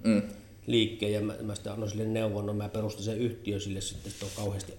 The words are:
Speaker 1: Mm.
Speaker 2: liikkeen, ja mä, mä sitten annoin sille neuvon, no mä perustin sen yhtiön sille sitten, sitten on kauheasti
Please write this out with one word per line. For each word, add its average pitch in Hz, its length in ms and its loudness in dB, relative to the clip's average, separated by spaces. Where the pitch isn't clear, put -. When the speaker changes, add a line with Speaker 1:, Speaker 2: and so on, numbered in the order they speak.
Speaker 1:
Mm. 107 180 6
Speaker 2:
liikkeen, 110 460 4
ja 104 80 2
mä, 104 200 -2
mä 107 140 -4
sitten 101 180 -6
annoin 107 180 -2
sille 107 140 -2
neuvon, 110 400 2
no 104 80 0
mä 104 160 0
perustin 107 360 -2
sen 110 120 0
yhtiön 110 440 0
sille 95 200 -2
sitten, - 300 -6
sitten 98 180 -8
on 107 140 -4
kauheasti 98 360 -2